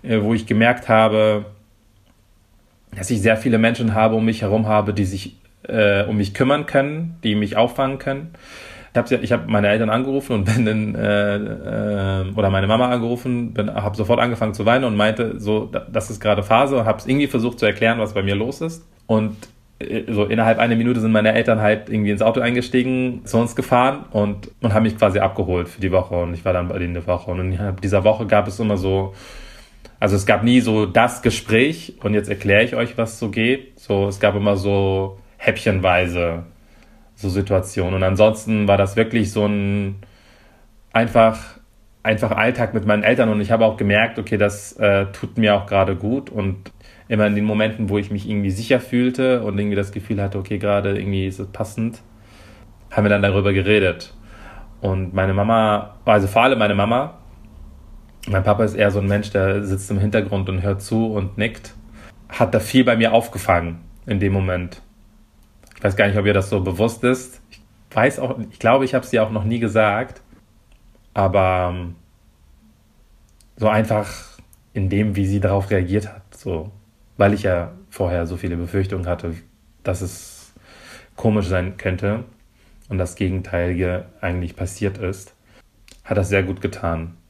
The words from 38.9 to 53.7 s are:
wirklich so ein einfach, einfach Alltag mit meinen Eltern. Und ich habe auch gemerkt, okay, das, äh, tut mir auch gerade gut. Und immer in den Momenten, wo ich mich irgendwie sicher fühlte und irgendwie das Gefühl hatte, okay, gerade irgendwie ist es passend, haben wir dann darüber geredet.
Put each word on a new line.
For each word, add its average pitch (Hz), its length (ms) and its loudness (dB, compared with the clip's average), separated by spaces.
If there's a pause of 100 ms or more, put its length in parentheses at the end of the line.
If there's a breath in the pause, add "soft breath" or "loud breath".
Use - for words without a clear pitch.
wirklich 110 360 0
so 107 140 0
ein 101 500 -2 (960 soft breath)
einfach, 113 640 2 (460)
einfach 110 280 0
Alltag 113 420 0
mit 104 120 -2
meinen 104 180 2
Eltern. 117 260 4
Und 104 120 0
ich 101 100 -2
habe 113 140 4
auch 107 100 2
gemerkt, 107 440 2
okay, 107 180 -4
das, 104 360 -2
äh, 98 340 2
tut - 300 -10
mir 107 180 4
auch 98 100 -2
gerade 98 300 2
gut. 107 340 -4
Und 98 420 -6 (360 soft breath)
immer 107 180 2
in 104 100 2
den 104 80 0
Momenten, 107 460 0
wo 101 80 2
ich 101 140 -4
mich 101 180 -6
irgendwie 101 220 -2
sicher 113 280 0
fühlte 127 640 0
und 104 160 -4
irgendwie 104 180 -2
das 98 160 -2
Gefühl 101 300 -6
hatte, 98 160 -4
okay, 98 220 -6
gerade 101 380 0
irgendwie 98 280 -2
ist 95 140 -8
es 101 80 -8
passend, 113 540 -8 (880 loud breath)
haben 104 140 2
wir 101 40 4
dann 101 140 4
darüber 101 280 2
geredet. 95 600 2 (680 loud breath)